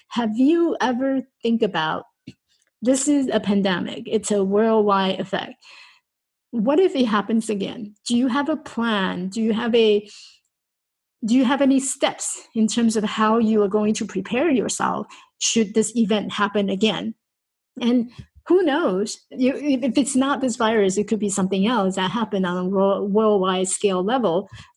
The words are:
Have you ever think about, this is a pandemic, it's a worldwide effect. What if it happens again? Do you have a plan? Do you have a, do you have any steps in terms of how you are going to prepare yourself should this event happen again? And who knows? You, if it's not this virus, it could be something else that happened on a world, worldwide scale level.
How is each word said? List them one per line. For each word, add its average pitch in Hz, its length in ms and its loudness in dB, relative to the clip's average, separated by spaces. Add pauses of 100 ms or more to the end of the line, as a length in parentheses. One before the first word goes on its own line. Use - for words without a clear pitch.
Have 220 300 -4
you 330 420 4
ever 262 400 0 (220)
think 233 180 0
about, 170 440 -2 (760)
this 262 280 0
is 277 240 2
a 220 80 0
pandemic, 196 640 -2
it's 208 240 -2
a 202 140 2
worldwide 202 720 2
effect. - 360 -6 (1000)
What 240 260 0
if 381 160 2
it 254 120 2
happens 220 440 0
again? 202 460 -8 (100)
Do 240 100 0
you 254 120 2
have 277 200 -2
a 311 80 -2
plan? 190 760 -4
Do 226 120 -4
you 220 100 0
have 226 220 -2
a, 208 340 4 (1160)
do 214 80 2
you 262 100 6
have 269 160 2
any 269 200 4
steps - 600 -6 (140)
in 220 140 2
terms 226 280 2
of 202 60 0
how 214 360 2
you 220 260 2
are 196 40 0
going 214 260 0
to 220 120 -6
prepare 233 420 -2
yourself - 600 -2 (320)
should 220 340 0
this 214 220 0
event 208 340 0
happen 202 400 0
again? 196 460 -2 (640)
And 240 320 0 (340)
who 370 160 4
knows? 262 560 0 (140)
You, 254 240 0
if 269 420 0
it's 254 160 0
not 269 260 0
this 254 140 -2
virus, 214 440 2
it 208 100 -2
could 220 100 0
be 202 120 -2
something 190 360 0
else 196 300 0
that 190 160 -2
happened 202 340 -2
on 175 120 -2
a 180 60 -4
world, 196 480 0
worldwide 190 540 2
scale 185 380 0
level. 208 440 0 (280)